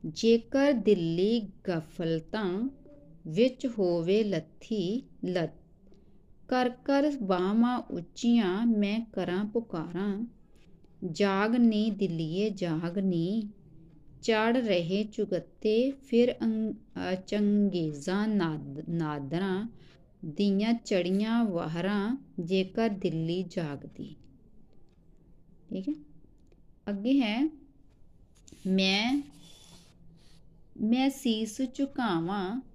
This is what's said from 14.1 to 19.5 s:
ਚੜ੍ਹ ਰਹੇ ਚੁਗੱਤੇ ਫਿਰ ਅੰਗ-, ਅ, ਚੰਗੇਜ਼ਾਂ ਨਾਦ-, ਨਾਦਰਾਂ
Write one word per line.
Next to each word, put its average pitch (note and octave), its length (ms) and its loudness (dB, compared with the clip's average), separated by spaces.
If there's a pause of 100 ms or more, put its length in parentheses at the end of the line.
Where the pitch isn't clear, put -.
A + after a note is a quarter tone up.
ਚੜ੍ਹ A3+ 360 2
ਰਹੇ F#3+ 460 2
ਚੁਗੱਤੇ G#3+ 880 0
ਫਿਰ A#3+ 500 2
ਅੰਗ-, A3 320 -2
ਅ, F#3 420 -6
ਚੰਗੇਜ਼ਾਂ F#3+ 1120 0
ਨਾਦ-, D#3 600 -2
ਨਾਦਰਾਂ E3 800 -2 (580)